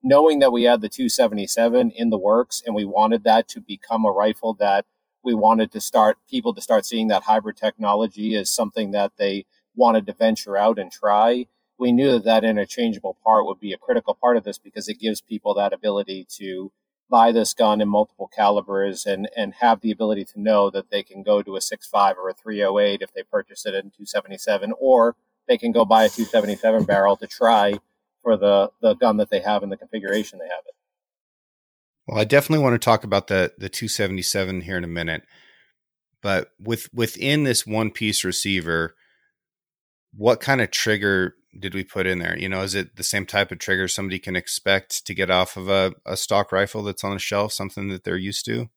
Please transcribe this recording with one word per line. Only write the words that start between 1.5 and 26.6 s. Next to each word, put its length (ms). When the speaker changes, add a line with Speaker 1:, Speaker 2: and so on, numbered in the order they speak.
Speaker 1:
in 180
the 80
works, 480
and 80
we 120
wanted 380
that 240
to 140
become 420
a 80
rifle 440
that 300
we 120
wanted 360
to 80
start, 380
people 280
to 60
start 260
seeing 200
that 140
hybrid 340
technology 800
as 140
something 420
that 280
they 260
wanted 320
to 60
venture 440
out 220
and 120
try, 540
we 140
knew 220
that 100
that 200
interchangeable 800
part 220
would 140
be 140
a 40
critical 380
part 220
of 60
this 140
because 300
it 120
gives 220
people 320
that 180
ability 540
to 340
buy 240
this 220
gun 260
in 80
multiple 480
calibers 680
and, 320
and 180
have 260
the 100
ability 340
to 160
know 300
that 180
they 140
can 180
go 220
to 120
a 60
six 240
five 320
or 100
a 60
three 300
oh 160
eight 240
if 100
they 80
purchase 460
it 80
in 200
two 120
seventy-seven, 720
or 360
they 120
can 120
go 140
buy 200
a 40
two 160
seventy-seven 600